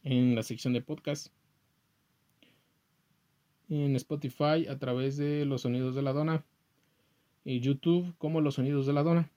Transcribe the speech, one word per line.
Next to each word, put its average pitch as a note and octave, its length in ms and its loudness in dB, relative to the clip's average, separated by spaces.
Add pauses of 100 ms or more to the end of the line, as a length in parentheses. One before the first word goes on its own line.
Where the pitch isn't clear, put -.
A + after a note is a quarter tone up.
en B2 320 4
la A2 80 -2
sección A#2+ 300 -4
de B2 80 0
podcast, D3 460 -8 (2500)
en C#3+ 260 2
Spotify D3 760 0
a C#3 80 -8
través C3+ 400 -2
de D3 280 0
Los C3+ 160 -2
Sonidos B2+ 340 -2
de C#3 60 -2
la C3+ 120 0
Dona, D#3 320 0 (1000)
y B2+ 180 -4
YouTube E3+ 560 0
como D#3+ 240 -2
Los C#3+ 140 0
Sonidos C#3 300 0
de C#3+ 80 0
la C#3+ 100 2
Dona. E3 340 2